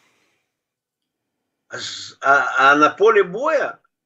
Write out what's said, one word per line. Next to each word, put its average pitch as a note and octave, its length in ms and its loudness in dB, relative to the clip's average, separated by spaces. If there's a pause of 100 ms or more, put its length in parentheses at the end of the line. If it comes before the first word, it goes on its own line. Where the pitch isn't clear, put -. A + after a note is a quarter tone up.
(1700)
А - 100 -16
с-, - 420 -16
а, C3+ 520 2
а C#3+ 40 2
на D3 140 2
поле G#3 320 2
боя A3 580 -6 (240)